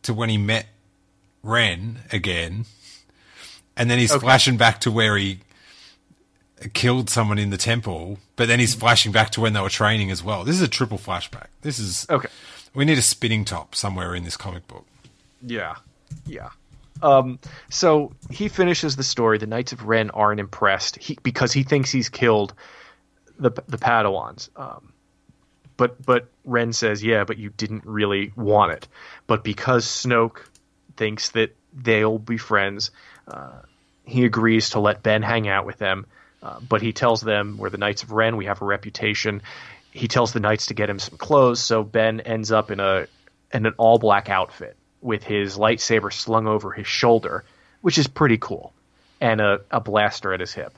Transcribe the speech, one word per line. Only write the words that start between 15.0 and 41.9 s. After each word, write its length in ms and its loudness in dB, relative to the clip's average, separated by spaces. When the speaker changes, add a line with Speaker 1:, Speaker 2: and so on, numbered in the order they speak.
Speaker 2:
Yeah. 340 -8
Yeah. 240 -14
Um, 360 4
so 420 2
he 180 -6
finishes 480 0
the 60 -6
story. 360 2
The 80 -6
Knights 260 -6
of 120 -16
Ren 260 2
aren't 300 0
impressed 560 0
he, 260 -10
because 300 0
he 120 2
thinks 260 0
he's 180 -2
killed 460 2
the, 120 2
the 80 -6
Padawans. 800 -2
Um, 360 -18
but, 280 0
but 240 2
Ren 280 0
says, 300 -2
"Yeah, 220 2
but 120 -6
you 140 -12
didn't 340 -8
really 520 -2
want 360 4
it." 140 -10
But 180 0
because 420 0
Snoke 520 0
thinks 340 -4
that 240 0
they'll 480 0
be 180 -6
friends, 540 -2
uh, 320 -18
he 200 2
agrees 460 2
to 100 -2
let 220 2
Ben 200 2
hang 260 -2
out 180 0
with 120 -14
them. 280 -2
Uh, 180 -16
but 200 -2
he 120 -2
tells 300 2
them, 360 -2
"We're 120 -6
the 80 -10
Knights 260 -4
of 80 -14
Ren. 240 2
We 100 -6
have 160 -6
a 20 -8
reputation." 800 -4
He 180 -6
tells 240 0
the 80 -2
Knights 260 0
to 80 -8
get 140 -2
him 120 -6
some 180 -14
clothes, 420 4
so 240 0
Ben 360 0